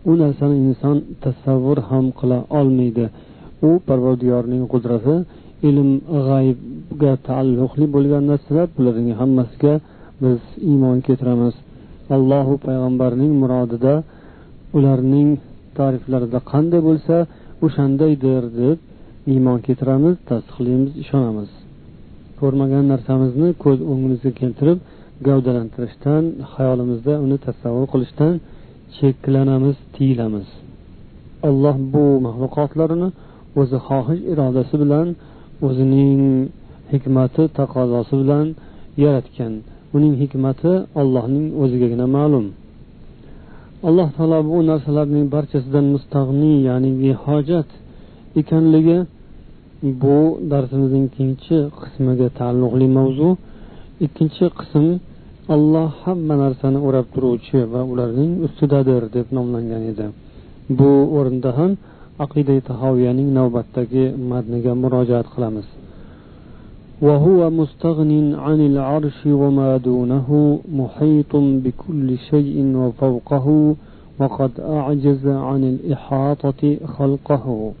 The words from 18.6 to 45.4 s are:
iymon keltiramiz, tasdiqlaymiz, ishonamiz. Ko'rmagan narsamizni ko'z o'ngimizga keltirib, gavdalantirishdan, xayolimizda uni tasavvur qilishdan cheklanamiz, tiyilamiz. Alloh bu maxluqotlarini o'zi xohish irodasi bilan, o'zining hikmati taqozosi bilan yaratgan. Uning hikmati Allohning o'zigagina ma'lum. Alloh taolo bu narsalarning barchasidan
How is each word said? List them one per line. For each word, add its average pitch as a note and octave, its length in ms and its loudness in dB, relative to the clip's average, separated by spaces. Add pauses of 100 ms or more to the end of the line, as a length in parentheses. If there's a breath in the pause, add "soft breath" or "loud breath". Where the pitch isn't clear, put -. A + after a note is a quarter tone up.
iymon B2+ 360 2
keltiramiz, C3+ 640 0
tasdiqlaymiz, B2+ 720 -2
ishonamiz. A#2 540 -4 (840)
Ko'rmagan C3+ 520 0
narsamizni C3 680 0
ko'z C3+ 260 2
o'ngimizga C3 520 -2
keltirib, C#3 460 0 (400 loud breath)
gavdalantirishdan, B2+ 1040 -2 (220)
xayolimizda B2+ 720 -2
uni C#3 220 -2
tasavvur B2 500 -4
qilishdan C#3+ 440 0 (580 loud breath)
cheklanamiz, C3+ 840 0 (140)
tiyilamiz. A2+ 580 -2 (920)
Alloh C#3 440 2
bu C#3 200 2 (140)
maxluqotlarini D3 880 -2 (440 loud breath)
o'zi C3+ 260 0
xohish C#3 460 -2
irodasi C3 520 -2
bilan, D3 300 2 (520 loud breath)
o'zining C3+ 600 2 (680 loud breath)
hikmati C3 600 0
taqozosi B2 680 -2
bilan C#3+ 320 0 (480 loud breath)
yaratgan. C3 580 0 (360 loud breath)
Uning D3 260 2
hikmati C3+ 580 -2 (200)
Allohning C3+ 600 0
o'zigagina B2 540 0
ma'lum. C#3 400 2 (1300 loud breath)
Alloh E3+ 300 2
taolo D#3+ 320 0
bu D#3+ 180 0
narsalarning D3 680 0
barchasidan C#3+ 580 -2